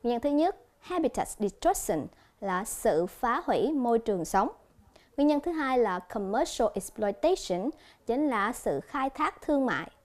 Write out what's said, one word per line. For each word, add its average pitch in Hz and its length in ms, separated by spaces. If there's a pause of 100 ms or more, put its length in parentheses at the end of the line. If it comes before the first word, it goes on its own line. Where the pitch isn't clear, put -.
Nguyên 240 100
nhân 240 80
thứ 285 80
nhất, 311 260 (240)
habitat 311 480
destruction 196 760 (340)
là 190 240
sự 180 420
phá 247 400
hủy 226 260
môi 240 280
trường 190 260
sống. 202 240 (680)
Nguyên 285 100
nhân 294 120
thứ 349 120
hai 269 260
là 196 220
commercial 220 760
exploitation, 208 960 (360)
chính 277 240
là 214 220
sự 170 280
khai 269 300
thác 302 320
thương 277 240
mại. 160 260 (140)